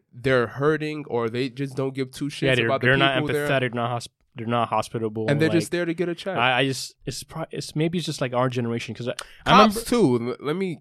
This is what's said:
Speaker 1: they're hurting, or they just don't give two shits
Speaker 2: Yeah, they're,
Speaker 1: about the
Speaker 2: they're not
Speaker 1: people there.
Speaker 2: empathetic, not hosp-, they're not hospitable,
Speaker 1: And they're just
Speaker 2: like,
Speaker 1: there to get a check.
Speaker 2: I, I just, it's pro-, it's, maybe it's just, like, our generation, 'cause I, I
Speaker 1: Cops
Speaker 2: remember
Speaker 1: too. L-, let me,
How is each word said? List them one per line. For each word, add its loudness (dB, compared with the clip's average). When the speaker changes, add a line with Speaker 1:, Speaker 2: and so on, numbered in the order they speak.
Speaker 1:
they're 2
hurting, -2
or -2
they -2
just -6
don't -2
give -4
two -6
shits -6
Speaker 2:
Yeah, 4
they're, 2
Speaker 1:
about 0
the 2
Speaker 2:
they're 6
not 4
Speaker 1:
people 0
there. -2
Speaker 2:
empathetic, 0
not -2
hosp-, -14
they're -10
not 0
hospitable, -2
Speaker 1:
And 2
they're 4
just 2
Speaker 2:
like, -10
Speaker 1:
there -2
to -2
get -2
a -4
check. -6
Speaker 2:
I, 4
I 4
just, -4
it's -8
pro-, -10
it's, -8
maybe 0
it's -4
just, -4
like, -4
our 4
generation, -4
'cause -8
I, -4
I 4
Speaker 1:
Cops 8
Speaker 2:
remember -6
Speaker 1:
too. 2
L-, -8
let -2
me, -4